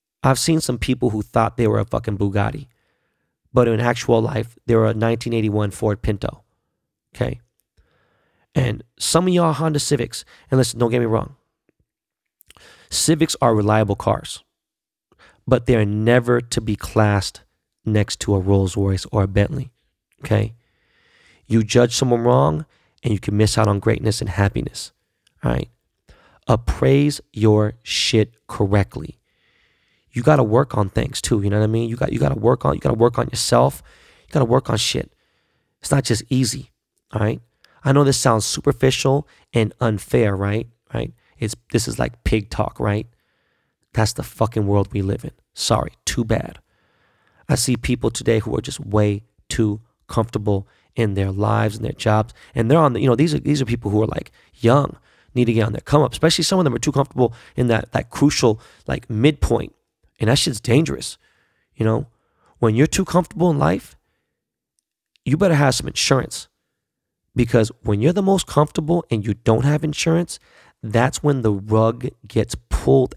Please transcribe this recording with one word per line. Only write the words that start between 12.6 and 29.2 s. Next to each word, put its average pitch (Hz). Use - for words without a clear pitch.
Civics 156
are 117
reliable 107
cars, -
but 120
they're 113
never 117
to 120
be 107
classed 104
next 107
to 101
a 95
Rolls 98
Royce 98
or 104
a 95
Bentley, 104
okay? 107
You 110
judge 120
someone 120
wrong, 143
and 113
you 101
can 104
miss 107
out 107
on 101
greatness -
and 101
happiness, -
all 120
right? -
Appraise 135
your 107
shit -
correctly. 98